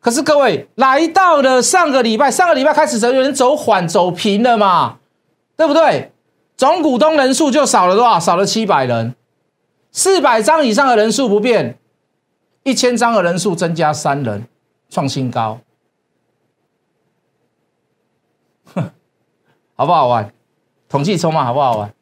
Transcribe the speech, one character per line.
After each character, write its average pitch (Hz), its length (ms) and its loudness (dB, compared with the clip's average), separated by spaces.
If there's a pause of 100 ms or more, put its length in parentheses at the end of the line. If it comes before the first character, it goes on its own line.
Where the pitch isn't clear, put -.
可 240 100 -2
是 262 120 -2
各 294 140 2
位 240 380 0
来 269 340 2
到 339 320 2
了 254 220 2
上 349 280 2
个 262 120 2
礼 226 120 0
拜， 247 160 2
上 359 160 0
个 330 80 2
礼 262 80 -2
拜 294 120 2
开 302 120 2
始 233 140 -4
有 254 220 2
人 277 100 0
走 262 240 0
缓、 190 320 -2
走 180 220 0
平 202 320 -2
了 240 120 2
嘛， 180 440 0 (580)
对 320 100 0
不 285 60 0
对？ 285 400 0 (460)
总 311 240 0
股 247 160 0
东 311 180 2
人 269 160 2
数 294 180 0
就 277 140 2
少 202 220 2
了 180 80 2
多 226 100 2
少？ 214 160 2
少 175 160 0
了 196 80 0
七 220 220 -4
百 156 180 0
人。 120 300 -4 (760)
四 381 300 0
百 247 220 2
张 302 240 2
以 220 80 0
上 277 120 2
的 247 80 2
人 220 160 2
数 269 160 -2
不 208 140 0
变， 208 380 -2 (840)
一 269 100 0
千 247 200 0
张 233 200 0
的 202 80 2
人 175 160 -2
数 180 160 -4
增 170 200 -4
加 156 200 -2
三 143 280 -4
人， 107 240 -8 (440)
创 - 180 -4
新 131 220 -6
高。 113 280 -6 (3250)
<laughs> - 0 - (1000)
好 135 120 -4
不 165 60 0
好 151 160 2
玩？ 110 220 -2 (560)
统 139 160 -4
计 185 140 -2
筹 165 140 -2
码 156 160 -2
好 120 80 -4
不 143 80 -2
好 123 160 0
玩？ 104 120 -8 (120)